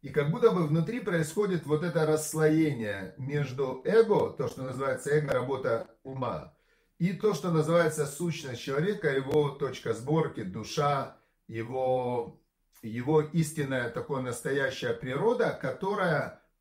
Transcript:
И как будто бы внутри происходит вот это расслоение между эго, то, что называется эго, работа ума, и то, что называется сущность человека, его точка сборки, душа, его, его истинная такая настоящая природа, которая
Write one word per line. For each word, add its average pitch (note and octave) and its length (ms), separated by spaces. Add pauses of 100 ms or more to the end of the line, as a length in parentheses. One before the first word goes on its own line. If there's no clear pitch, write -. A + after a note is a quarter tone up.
И C#3 80
как D3 220
будто A#3 200
бы F3+ 160
внутри E3+ 340
происходит F3 640
вот D3+ 160
это E3 240
расслоение D3+ 1120
между C3+ 680
эго, G3 460
то, - 180
что - 140
называется C3 480
эго, D3 240
работа C3 540 (160)
ума, B2+ 500 (480)
и F#3+ 100
то, G3+ 220
что F3 160
называется D#3 560
сущность C#3+ 560
человека, D#3+ 480
его C#3 400
точка B2 420
сборки, B2+ 520
душа, C3 720 (320)
его, B2 920 (420)
его B2 400
истинная C#3 680
такая B2+ 300
настоящая B2+ 760
природа, G3 680
которая F3 800 (200)